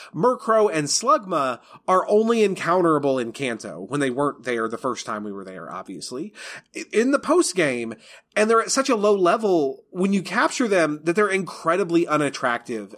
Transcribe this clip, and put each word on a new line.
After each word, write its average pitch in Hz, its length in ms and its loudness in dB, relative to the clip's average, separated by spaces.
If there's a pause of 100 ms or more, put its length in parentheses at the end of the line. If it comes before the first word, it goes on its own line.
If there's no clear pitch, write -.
(140)
Murkrow, 220 580 2
and 151 140 0
Slugma 185 720 0 (300)
are 185 200 4
only 220 380 4
encounterable 165 720 2
in 113 120 -4
Kanto 110 480 -6
when 117 180 -6
they 139 120 0
weren't 135 340 -2
there 117 240 -2
the 110 100 -8
first 123 260 -6
time 107 200 -6
we 104 80 -8
were 98 120 -12
there, 85 280 -14
obviously, 98 600 -12 (440)
i-, - 160 -10
in 247 180 2
the 285 80 4
post 302 380 0
game. 123 380 -2 (420)
And 214 120 2
they're 226 140 4
at 214 80 -6
such 269 180 0
a 254 60 2
low 208 220 4
level 180 760 2
when 190 220 0
you 196 100 2
capture 233 460 -2
them 156 340 0
that 170 140 -2
they're 208 100 2
incredibly 170 800 0
unattractive 123 920 -2